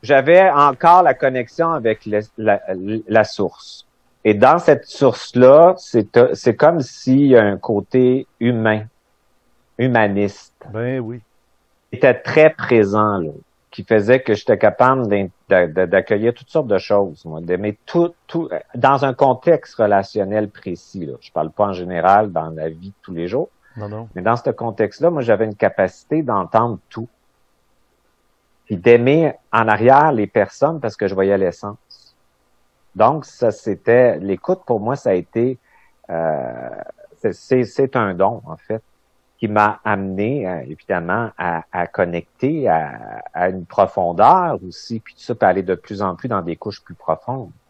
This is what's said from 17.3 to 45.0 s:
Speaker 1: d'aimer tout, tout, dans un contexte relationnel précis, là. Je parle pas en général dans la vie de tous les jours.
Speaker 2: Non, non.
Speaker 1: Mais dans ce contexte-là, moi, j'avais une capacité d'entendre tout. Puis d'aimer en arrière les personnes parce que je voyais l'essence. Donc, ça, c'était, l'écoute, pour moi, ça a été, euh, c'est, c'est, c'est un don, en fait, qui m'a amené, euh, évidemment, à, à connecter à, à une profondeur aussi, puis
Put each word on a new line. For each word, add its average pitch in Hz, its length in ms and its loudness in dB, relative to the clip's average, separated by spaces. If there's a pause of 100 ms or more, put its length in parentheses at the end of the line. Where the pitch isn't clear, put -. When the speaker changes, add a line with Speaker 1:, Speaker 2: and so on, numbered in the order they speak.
Speaker 1:
d'aimer 92 440 -6
tout, 170 280 -2 (140)
tout, 165 200 -8 (280)
dans 135 280 2
un 135 100 -2
contexte 135 640 0
relationnel 104 720 -2
précis, 90 560 -12
là. 69 140 -12
Je - 120 -20
parle 80 200 -6
pas 104 140 0
en 101 80 -6
général 90 580 0
dans 80 180 -6
la 80 200 -8
vie 85 200 -16
de 98 120 -20
tous 95 120 -18
les 85 140 -8
jours. 127 220 -6 (260)
Speaker 2:
Non, 104 140 -12
non. 110 260 -14
Speaker 1:
Mais 92 60 -12
dans 113 160 0
ce 120 140 -6
contexte-là, 113 580 -4
moi, 156 140 -4
j'avais 110 220 0
une 107 100 -8
capacité 107 680 -2
d'entendre 113 560 -2 (120)
tout. 113 200 -12 (1600)
Puis 104 120 -8
d'aimer 120 560 4 (180)
en 113 160 0
arrière 131 460 4
les 104 140 -2
personnes 139 520 -2
parce 117 160 -8
que 101 120 -4
je 95 80 -4
voyais 98 220 0
l'essence. - 760 -8 (800)
Donc, 127 300 2
ça, - 240 -2
c'était, 110 720 0
l'écoute, 98 480 -4
pour 113 120 -2
moi, 113 160 -6
ça 127 140 -6
a 98 40 2
été, 117 440 -4 (540)
euh, 67 580 -6 (480)
c'est, 101 160 -6
c'est, 127 300 -2
c'est 131 320 -4
un 104 180 -2
don, 92 320 -2
en 80 100 -16
fait, - 280 -12 (560)
qui 113 80 -6
m'a 104 360 2
amené, 101 640 -4
euh, 87 200 -8
évidemment, 90 720 -6
à, 85 320 -6
à 90 160 -4
connecter 101 840 -4
à, 60 540 -6 (100)
à 90 160 -2
une 92 160 -10
profondeur 104 1000 0
aussi, 101 360 -12
puis - 160 -20